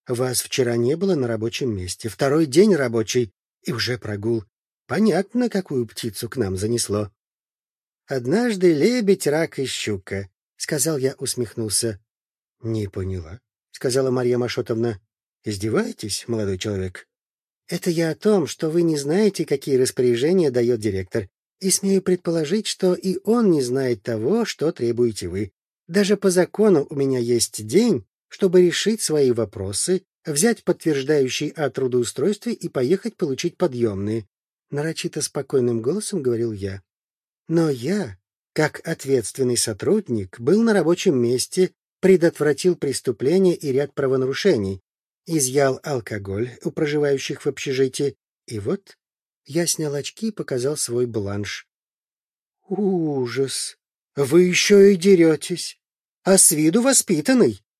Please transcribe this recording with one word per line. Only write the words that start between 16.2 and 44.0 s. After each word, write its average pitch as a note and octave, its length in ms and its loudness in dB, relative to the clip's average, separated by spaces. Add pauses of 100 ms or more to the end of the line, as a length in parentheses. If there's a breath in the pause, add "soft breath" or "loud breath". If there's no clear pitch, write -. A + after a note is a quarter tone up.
молодой G2+ 300 -4
человек?» F#2+ 500 -6 (580)
«Это F3 220 -6
я E3 220 0
о D3+ 40 -4
том, G3+ 320 2
что D#3+ 220 -6
вы E3+ 140 0
не D#3+ 160 0
знаете, F3 480 0
какие C#3 300 0
распоряжения C3 720 2
даёт A#2+ 280 2
директор, G2 520 -4 (300)
и F#3+ 100 0
смею G3 320 0
предположить, F3+ 640 -2
что - 260 0
и F3+ 320 -2
он A3 260 2
не D3 120 4
знает B2 400 -2
того, B2+ 420 -2
что D3+ 260 -2
требуете A#2 580 -2
вы. F#2+ 240 -6 (360)
Даже G3 300 2
по G3 120 2
закону F3+ 600 4
у D#3 40 -10
меня C3+ 240 0
есть A#2 480 -2
день, E3+ 380 2 (240)
чтобы F3+ 320 4
решить F#3+ 400 2
свои C#3+ 300 2
вопросы, A2 720 -2 (240)
взять F#3 360 0
подтверждающий D3 840 0
о D3 220 -4
трудоустройстве C3 840 -2
и E3+ 160 -8
поехать D#3 480 -2
получить D#3 400 -4
подъёмные», A2+ 720 -2 (440)
нарочито D#3 520 -6
спокойным B2 580 0
голосом F3 400 -4
говорил A#2 320 -2
я. G2 300 -8 (680)
«Но E3 220 2
я, C3+ 480 -4 (340)
как - 340 -2
ответственный C3 720 -2
сотрудник, A#2 840 -2
был E3 240 2
на A3+ 120 4
рабочем E3+ 440 2
месте, B2+ 540 0 (280)
предотвратил E3 760 2
преступления D3+ 760 0
и C#3+ 180 -4
ряд C#3 220 -2
правонарушений, C3 840 0 (460)